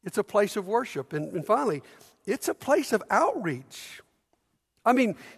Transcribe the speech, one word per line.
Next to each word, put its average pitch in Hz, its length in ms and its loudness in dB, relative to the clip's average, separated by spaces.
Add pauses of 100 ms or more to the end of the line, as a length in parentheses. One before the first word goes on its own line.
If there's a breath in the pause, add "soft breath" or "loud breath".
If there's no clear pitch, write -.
It's 190 140 -6
a 247 60 0
place 208 340 2
of 185 100 -6
worship. 214 460 -4
And, 151 180 -6
and 160 140 -4
finally, 214 360 2 (440 loud breath)
it's - 240 -2
a - 40 -2
place - 380 0
of 214 180 2
outreach. 202 920 -2 (840)
I 233 60 6
mean, 247 240 4 (220 loud breath)